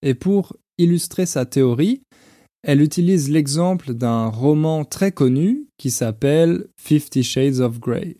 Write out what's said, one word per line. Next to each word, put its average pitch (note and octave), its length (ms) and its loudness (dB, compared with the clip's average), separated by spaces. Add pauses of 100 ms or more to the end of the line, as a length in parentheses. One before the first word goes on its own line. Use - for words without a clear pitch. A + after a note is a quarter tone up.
Et C3+ 120 0
pour F#3+ 420 -2 (220)
illustrer F3 480 0
sa C3+ 180 -4
théorie, C#3 560 0 (640)
elle C#3+ 180 2
utilise D#3+ 500 2
l'exemple D#3 640 -2
d'un A#2 320 -2
roman D3+ 580 0
très F#3+ 280 -2
connu E3 560 0 (100)
qui C3 120 -4
s'appelle C#3 760 0 (100)
Fifty - 460 0
Shades C3 380 0
of A#2 180 0
Grey. A#2+ 420 -6